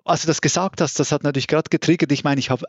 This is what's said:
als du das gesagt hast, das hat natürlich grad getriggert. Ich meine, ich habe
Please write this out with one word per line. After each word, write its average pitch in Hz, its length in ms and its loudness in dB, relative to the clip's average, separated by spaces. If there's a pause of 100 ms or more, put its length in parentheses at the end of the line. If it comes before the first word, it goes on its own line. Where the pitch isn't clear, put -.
als 170 180 0
du 156 60 -6
das 156 120 2
gesagt 175 400 -2
hast, 156 180 -2
das 147 140 0
hat 147 120 0
natürlich 139 220 -2
grad 156 240 0
getriggert. 165 400 2
Ich 143 140 0
meine, 139 160 2
ich - 100 -2
habe 127 180 -2